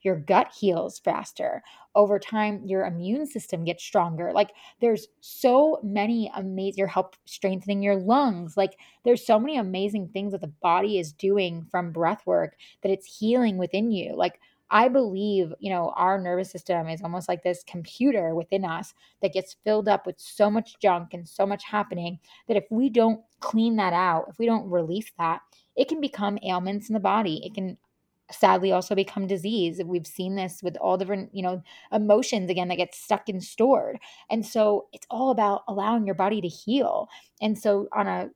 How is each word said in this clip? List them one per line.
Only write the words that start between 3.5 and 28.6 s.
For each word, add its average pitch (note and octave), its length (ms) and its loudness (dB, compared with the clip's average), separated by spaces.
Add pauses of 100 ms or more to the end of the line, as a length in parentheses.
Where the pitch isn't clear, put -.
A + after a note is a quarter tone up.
gets E3+ 200 -6
stronger. E3+ 480 -2
Like, G3+ 200 2 (280)
there's A#3 280 2 (120)
so C4+ 600 4
many G#3+ 520 -2
amazing, F#3+ 440 -6
your F#3+ 80 2
help F#3 300 -4 (100)
strengthening G3 560 -4
your G3+ 140 2
lungs. F#3+ 600 0
Like, G3 220 0 (260)
there's A#3+ 220 2
so A3 120 6
many C#4 200 -2
amazing G3 500 -4
things G3 240 -6
that F#3+ 80 -6
the E3+ 60 -10
body F#3 520 2
is D#3 140 -4
doing F3+ 580 0
from F3 220 -4
breath E3 340 0
work E3+ 300 0 (260)
that G3 80 2
it's - 280 -4
healing A3 400 2
within F#3+ 320 0
you. F#3+ 260 -4
Like, F3+ 240 -2 (300)
I A3 180 6
believe, G3+ 720 0
you G3 100 -6
know, F3 260 -2
our F#3 220 2
nervous F3+ 320 -2
system E3+ 380 -4
is E3 140 -8
almost E3+ 260 -8
like F3 140 -4
this F3+ 200 -2
computer F3 720 -2
within F#3+ 300 -2
us E3+ 300 -6 (260)
that F#3+ 140 -2
gets F#3 300 -6
filled G#3+ 220 2
up G3+ 200 2
with F3+ 120 -8
so - 320 2
much A3 300 -2
junk F3 320 2
and F3 160 -14
so - 160 0
much G3 180 -4
happening F3+ 580 -4 (280)
that A3 80 4
if A#3 140 2
we A#3+ 180 2
don't A3+ 320 4 (200)
clean A3+ 360 2
that F#3 160 2
out, E3+ 380 2
if - 80 -20
we A3+ 80 0
don't A3 240 0
release F3 480 -2
that, E3+ 240 -2 (340)
it B3 120 2
can E4 120 -4
become G#3 420 -4
ailments F#3+ 460 -4
in A3 60 -2
the G#3+ 60 -2
body. F#3+ 440 0
It G#3 100 -14
can F#3 220 -8 (560)
sadly F#3+ 400 4